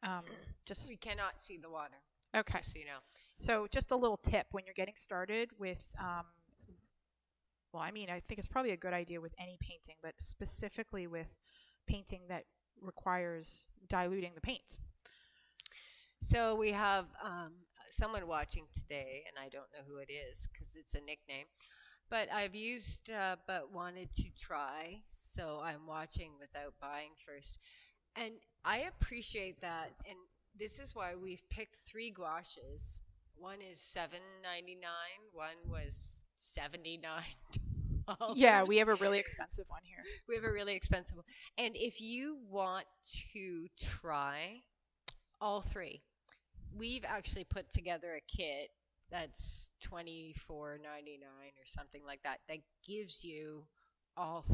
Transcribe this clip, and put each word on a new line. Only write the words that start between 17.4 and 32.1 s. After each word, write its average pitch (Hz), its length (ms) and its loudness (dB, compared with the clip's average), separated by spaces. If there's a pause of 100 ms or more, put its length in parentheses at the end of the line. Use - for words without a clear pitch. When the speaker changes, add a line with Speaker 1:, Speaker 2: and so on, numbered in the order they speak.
Speaker 2:
someone 214 380 2
watching 156 460 0
today, 139 540 -4
and 156 100 -12
I 135 120 -8
don't 135 240 -12
know 147 140 -12
who 143 100 -10
it 139 140 -10
is 139 360 -6
'cause - 280 -12
it's 156 200 -8
a 147 60 -2
nickname, 143 460 -8 (600)
but 220 220 2
I've 202 240 0
used, 226 560 -2
uh, 190 260 2 (100)
but 170 240 -2
wanted 180 420 -6
to - 180 2
try, 156 760 -4
so 156 500 -6
I'm 156 260 -4
watching 156 540 -6
without 143 400 -10
buying 147 360 -6 (100)
first. - 340 -10 (560)
And 226 240 -4 (240)
I 208 160 6
appreciate 233 840 0
that, 165 300 -2 (140)
and 190 120 -12 (380)
this 214 240 -6
is 277 160 -8
why 180 200 -2
we've 180 340 -8
picked - 260 -4
three 226 360 -8